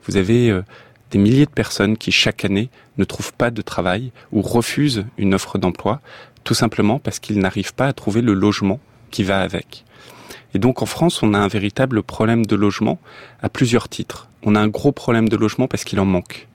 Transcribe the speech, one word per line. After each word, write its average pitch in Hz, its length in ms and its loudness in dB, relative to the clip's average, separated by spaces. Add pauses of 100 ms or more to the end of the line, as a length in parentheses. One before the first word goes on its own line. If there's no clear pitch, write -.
Vous 92 120 0
avez, 113 320 4
euh, 92 140 0 (480)
des - 80 2
milliers 127 260 6
de - 60 -10
personnes 107 440 0
qui, - 160 -4
chaque - 320 0
année, 101 260 0 (280)
ne 95 80 2
trouvent - 280 -10
pas 120 180 0
de 110 100 -8
travail 95 500 -2 (220)
ou 110 80 4
refusent 117 640 0 (120)
une 98 180 2
offre - 240 -4
d'emploi, 98 420 -2 (420)
tout 110 120 -2
simplement 113 440 0
parce - 200 -8
qu'ils 104 200 -2
n'arrivent 98 360 -2
pas 127 120 0
à 139 60 -2
trouver 110 280 -2
le 117 120 2
logement 98 460 2 (320)
qui - 120 -2
va 95 160 0
avec. 90 460 -6 (680)
Et - 20 2
donc, 120 240 2
en 110 60 -2
France, - 340 0
on 107 140 4
a - 20 2
un 101 100 2
véritable 107 540 -2
problème 113 420 0
de 104 120 0
logement 107 440 0 (440)
à 107 60 -2
plusieurs 120 380 0
titres. - 420 -12 (120)
On 104 140 2
a 107 40 4
un 107 80 2
gros 120 240 0
problème 113 380 0
de 107 80 0
logement 110 300 0
parce - 160 -6
qu'il - 160 -4
en 95 60 2
manque. - 480 -2